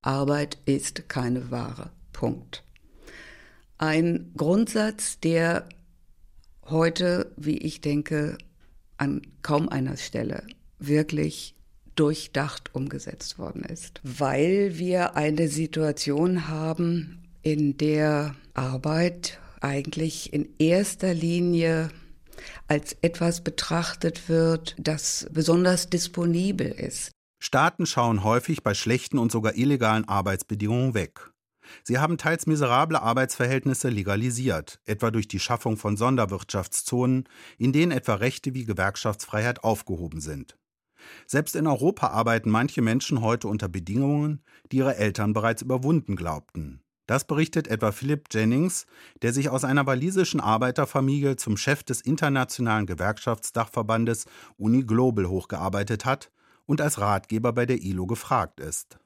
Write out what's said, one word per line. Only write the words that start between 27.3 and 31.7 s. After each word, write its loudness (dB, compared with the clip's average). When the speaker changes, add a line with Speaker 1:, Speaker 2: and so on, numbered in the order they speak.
Speaker 2:
Staaten 2
schauen 2
häufig 2
bei 2
schlechten 0
und 2
sogar 0
illegalen 2
Arbeitsbedingungen 0
weg. -4